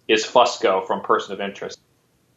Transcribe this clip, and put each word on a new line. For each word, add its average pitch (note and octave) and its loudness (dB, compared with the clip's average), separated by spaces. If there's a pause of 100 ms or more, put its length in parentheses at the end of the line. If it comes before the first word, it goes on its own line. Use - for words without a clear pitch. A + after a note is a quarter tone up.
is A2 2
Fusco G#2 2
from G2 -6
Person G#2 0
of G2 -10
Interest. G2 -10 (580)